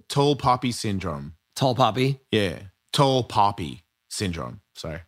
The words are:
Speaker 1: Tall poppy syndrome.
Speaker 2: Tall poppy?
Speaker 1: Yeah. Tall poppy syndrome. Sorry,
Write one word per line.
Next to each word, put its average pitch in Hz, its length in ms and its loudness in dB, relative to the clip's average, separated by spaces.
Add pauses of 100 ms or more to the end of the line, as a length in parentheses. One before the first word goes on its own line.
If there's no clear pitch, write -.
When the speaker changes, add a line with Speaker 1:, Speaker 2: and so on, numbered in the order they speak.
Speaker 1:
Tall 143 260 4
poppy 123 360 0
syndrome. 87 600 -6 (220)
Speaker 2:
Tall 127 200 0
poppy? 131 440 2 (120)
Speaker 1:
Yeah. 95 280 2 (320)
Tall 135 320 4
poppy 98 600 0 (260)
syndrome. 82 520 -6 (140)
Sorry, 80 320 -10